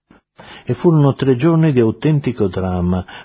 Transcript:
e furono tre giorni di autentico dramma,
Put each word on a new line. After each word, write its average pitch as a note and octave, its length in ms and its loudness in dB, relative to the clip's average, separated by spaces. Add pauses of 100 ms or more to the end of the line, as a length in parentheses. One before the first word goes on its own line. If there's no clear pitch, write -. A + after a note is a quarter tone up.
(640)
e B2 80 -4
furono D3 400 2
tre C3+ 240 0
giorni D#3+ 340 2
di B2+ 80 0
autentico A#2 720 0
dramma, F2+ 560 -4 (200)